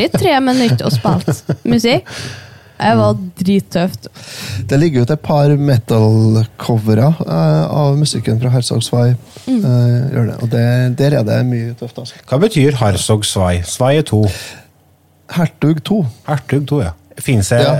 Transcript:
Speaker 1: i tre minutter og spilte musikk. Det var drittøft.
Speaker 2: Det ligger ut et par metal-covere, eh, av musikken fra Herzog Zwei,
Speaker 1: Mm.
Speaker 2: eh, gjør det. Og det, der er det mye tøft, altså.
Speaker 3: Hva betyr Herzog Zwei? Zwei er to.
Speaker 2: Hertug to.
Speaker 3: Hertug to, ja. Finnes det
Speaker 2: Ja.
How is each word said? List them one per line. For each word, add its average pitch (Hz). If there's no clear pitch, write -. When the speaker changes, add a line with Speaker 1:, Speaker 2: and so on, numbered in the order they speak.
Speaker 1:
i 330
tre 311
minutter 254
og -
spilte -
musikk. 233
Det 226
var 208
drittøft. 190
Speaker 2:
Det 139
ligger 147
ut 120
et 151
par 147
metal-covere, 110
eh, 160
av 147
musikken 117
fra 127
Herzog 120
Zwei, 123
Speaker 1:
Mm. 240
Speaker 2:
eh, 123
gjør 117
det. -
Og 120
det, 120
der 139
er 117
det 113
mye 117
tøft, -
altså. 120
Speaker 3:
Hva 131
betyr 151
Herzog 104
Zwei? 90
Zwei 131
er 156
to. 107
Speaker 2:
Hertug 160
to. 202
Speaker 3:
Hertug 143
to, 147
ja. 87
Finnes 110
det 120
Speaker 2:
Ja. 143